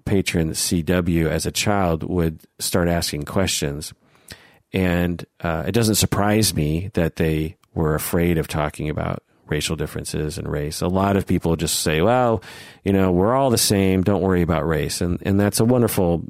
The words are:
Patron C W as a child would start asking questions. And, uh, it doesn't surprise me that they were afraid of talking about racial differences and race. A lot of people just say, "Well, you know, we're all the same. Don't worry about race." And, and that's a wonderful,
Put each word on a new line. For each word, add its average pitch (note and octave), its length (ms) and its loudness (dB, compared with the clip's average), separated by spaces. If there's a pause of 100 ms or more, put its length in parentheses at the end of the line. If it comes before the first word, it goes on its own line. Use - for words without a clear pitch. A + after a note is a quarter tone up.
Patron F2 520 0
C - 260 -2
W E2 480 0
as D#2+ 160 -2
a - 60 -4
child F#2 520 0
would E2 380 -2 (180)
start F2 300 0
asking E2 340 -2
questions. D#2 680 -4 (800)
And, F2 520 0 (140)
uh, D#2+ 260 -4
it E2+ 60 -6
doesn't A2 240 2
surprise G2+ 580 2
me D#2+ 420 -2
that E2 200 0
they D#2+ 400 -2 (180)
were D#2 220 0
afraid E2+ 420 0
of D#2 120 -2
talking D2+ 400 -4
about E2 340 -4 (240)
racial D2+ 280 -2
differences D#2 640 -6
and D2 100 -8
race. D2 340 -6
A F2 60 0
lot F#2+ 300 2
of F2+ 100 -2
people E2+ 280 0
just D#2+ 260 -2
say, D#2 200 2
"Well, A#2 400 2 (420)
you G2 100 2
know, F#2+ 180 4
we're F#2 240 4
all C3+ 140 4
the A2+ 80 2
same. F#2+ 440 4
Don't F#2 200 2
worry F#2 200 2
about D#2+ 260 2
race." D2+ 340 -2
And, F2 240 -2
and G2 140 2
that's G2+ 200 2
a A2+ 60 4
wonderful, G#2 640 2